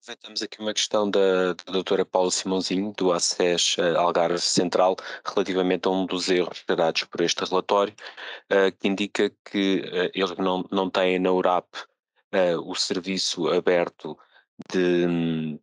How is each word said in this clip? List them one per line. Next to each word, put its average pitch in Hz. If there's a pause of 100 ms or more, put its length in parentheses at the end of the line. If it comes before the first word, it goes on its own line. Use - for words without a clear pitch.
aproveitamos 110
aqui -
uma 107
questão 104
da, 92
da -
doutora 92
Paula 92
Simãozinho, 95
do 92
A 85
C -
E 90
S, -
eh, 85
Algarve 87
Central, 92 (300)
relativamente 92
a -
um 95
dos 90
erros 87
gerados 82
por -
este 87
relatório, 101 (560)
eh, 98
que -
indica 101 (200)
que, 95
eh, 90
eles 92
não, 92
não 95
têm 92
na 92
urap, 90 (640)
eh, 90
o 92
serviço 90
aberto 85 (520)
de 85